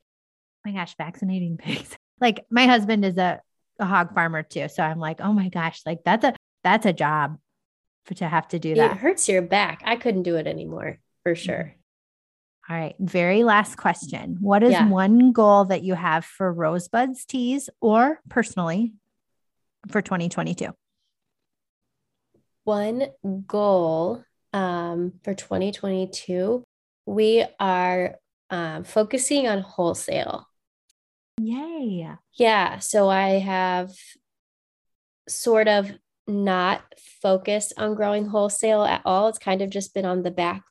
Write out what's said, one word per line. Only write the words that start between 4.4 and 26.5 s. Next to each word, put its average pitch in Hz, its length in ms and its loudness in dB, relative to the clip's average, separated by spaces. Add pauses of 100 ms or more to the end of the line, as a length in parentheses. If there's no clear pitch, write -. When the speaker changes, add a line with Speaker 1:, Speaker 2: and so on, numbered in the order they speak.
Speaker 1:
too. 151 260 -8
So 180 120 -6
I'm 160 180 -2
like, 160 200 -8
"Oh 196 140 -2
my 196 160 0
gosh, 165 360 -6
like, 165 200 -8
that's 214 180 4
a, 262 100 2 (300)
that's 220 220 4
a 185 80 4
job 151 440 -2 (680)
for, - 80 -12
to 175 160 -6
have 160 200 0
to 175 100 -4
do 156 140 -4
Speaker 2:
It - 20 0
Speaker 1:
that." 156 220 4
Speaker 2:
hurts 311 300 0
your 185 140 2
back. 180 420 0
I 233 140 0
couldn't 214 260 -2
do 170 140 0
it 156 100 -4
anymore, 156 520 -10 (240)
for 175 100 0
Speaker 1:
Mm-hmm. 165 100 -6
Speaker 2:
sure. - 320 -6 (960)
Speaker 1:
All 165 80 -6
right. 160 220 -8
Very 185 440 2
last 208 320 4
question. 170 640 -4
What 202 240 4
is 247 80 8
Speaker 2:
Yeah. 226 160 6
Speaker 1:
one 208 460 6
goal 202 320 6
that 185 180 -2
you 185 120 -2
have 165 280 -2
for 185 300 -4
Rosebuds 180 720 -2
Teas 254 440 -4 (120)
or 233 480 4
personally 208 640 -2 (960)
for 208 120 -2
twenty 175 280 -4
twenty-two? 175 440 -6 (1900)
Speaker 2:
One 214 440 -2 (380)
goal, 175 760 0 (300)
um, 175 600 -4 (100)
for 202 100 -6
twenty 190 400 -4
twenty-two, 190 920 -4 (420)